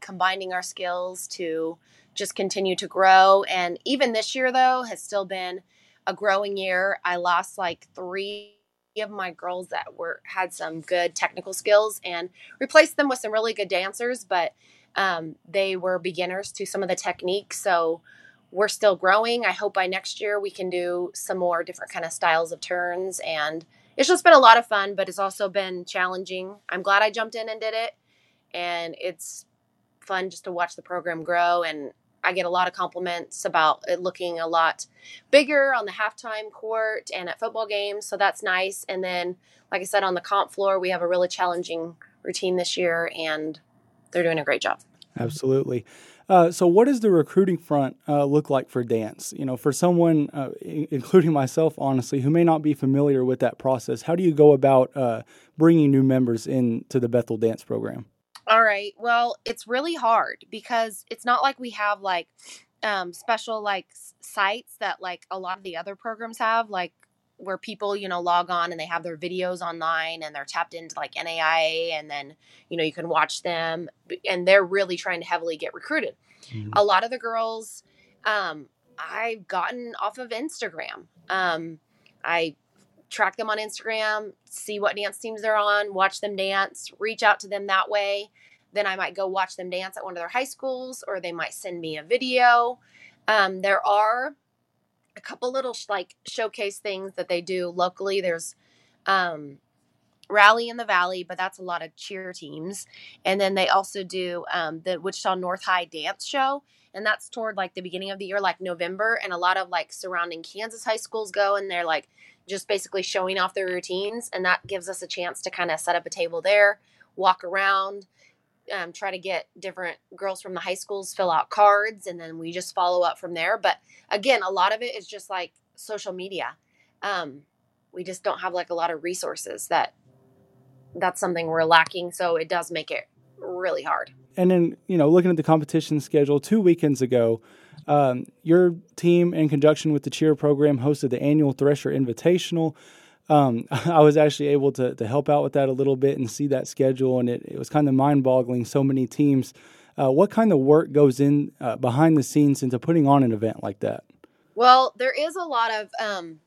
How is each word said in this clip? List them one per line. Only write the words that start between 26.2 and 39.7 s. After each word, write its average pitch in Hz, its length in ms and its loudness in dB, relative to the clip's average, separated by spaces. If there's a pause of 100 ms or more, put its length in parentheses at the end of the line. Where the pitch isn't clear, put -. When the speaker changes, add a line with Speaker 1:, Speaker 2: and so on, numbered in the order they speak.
Speaker 1:
I'm 180 140 -6
glad 196 200 4
I 214 80 2
jumped 226 240 -6
in 220 140 -8
and 220 120 -10
did 220 140 -4
it. 226 220 -4 (560)
And 170 480 -6
it's - 460 -10 (520)
fun 190 320 -6
just - 140 -20
to 185 80 -10
watch 170 240 -4
the - 60 -18
program 170 420 -8
grow. 175 400 2
And 151 280 -8 (340)
I 180 60 2
get 180 140 -2
a 170 40 -4
lot 180 160 2
of 180 60 -4
compliments 175 720 -8
about 165 420 2
it 175 140 -2
looking 180 400 -6
a 165 60 -4
lot 165 400 0 (440)
bigger 277 440 6
on 220 100 -2
the 190 80 -8
halftime 214 580 -6
court 220 640 -6
and 180 140 -8
at - 100 -8
football 220 280 -6
games. 202 400 -6
So 202 100 -8
that's 196 260 0
nice. 190 460 -4
And 185 160 -6
then, 180 320 -4 (340)